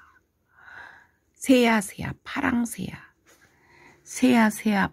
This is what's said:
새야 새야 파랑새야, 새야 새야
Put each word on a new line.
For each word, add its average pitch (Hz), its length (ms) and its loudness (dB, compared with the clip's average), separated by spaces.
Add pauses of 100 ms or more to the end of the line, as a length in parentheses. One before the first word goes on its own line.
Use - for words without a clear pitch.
(1300)
새야 233 460 2
새야 - 340 -10 (100)
파랑새야, - 880 -6 (880)
새야 240 480 2
새야 202 420 -2